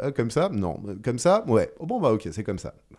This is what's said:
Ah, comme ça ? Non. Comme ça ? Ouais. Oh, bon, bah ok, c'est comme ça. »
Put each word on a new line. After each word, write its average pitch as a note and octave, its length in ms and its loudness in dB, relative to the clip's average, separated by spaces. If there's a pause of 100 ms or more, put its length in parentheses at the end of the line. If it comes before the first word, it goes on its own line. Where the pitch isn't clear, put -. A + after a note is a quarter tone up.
Ah, C#3 100 -2
comme A#2 200 0
ça ? E3+ 180 2
Non. G2 320 -2 (200)
Comme B2 180 -2
ça ? G3+ 280 4
Ouais. A2 320 4
Oh, D#3+ 60 -10
bon, A3+ 160 -2
bah C#3 100 4
ok, G#2+ 200 0
c'est G2+ 120 -6
comme F#2+ 160 -4
ça. » - 160 -12 (240)